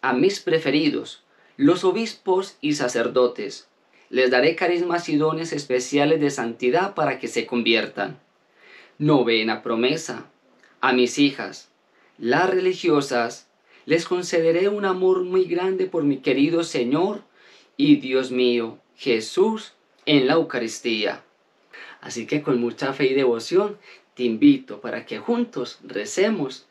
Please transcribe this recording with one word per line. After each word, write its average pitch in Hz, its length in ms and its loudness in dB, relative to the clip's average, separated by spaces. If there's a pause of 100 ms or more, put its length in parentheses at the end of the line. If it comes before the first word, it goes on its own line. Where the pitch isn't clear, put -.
A 127 100 0
mis 170 280 2
preferidos, 151 840 -2 (320)
los 165 260 4
obispos 190 760 -2
y 151 140 0
sacerdotes, 123 920 -2 (400)
les 127 220 2
daré 131 240 4
carismas 175 540 -2
y 156 80 0
dones 160 360 0
especiales 143 680 0
de 143 100 2
santidad 131 640 -2
para 147 240 -2
que - 80 -10
se 113 180 -4
conviertan. 110 760 -2 (760)
Novena 113 680 2
promesa. 123 680 -2 (500)
A 131 120 0
mis 123 260 2
hijas, 139 520 -2 (460)
las 147 320 0
religiosas, 160 1000 0 (360)
les 165 200 0
concederé 175 640 0
un 208 160 -4
amor 185 400 2
muy 180 220 0
grande 185 400 -2
por 165 180 -2
mi 139 140 2
querido 147 440 2
Señor 165 600 -2 (540)
y 147 200 6
Dios 131 340 -2
mío, 120 480 0 (160)
Jesús, 175 800 0 (320)
en 143 240 4
la 151 60 2
Eucaristía. 117 880 -4 (760)
Así 110 260 -12
que 147 160 -2
con 131 180 0
mucha 120 320 -4
fe 135 140 0
y 131 80 2
devoción, 139 640 0 (380)
te - 80 -8
invito 120 580 4
para 113 240 -10
que 110 140 -10
juntos 233 640 -4
recemos 160 880 -4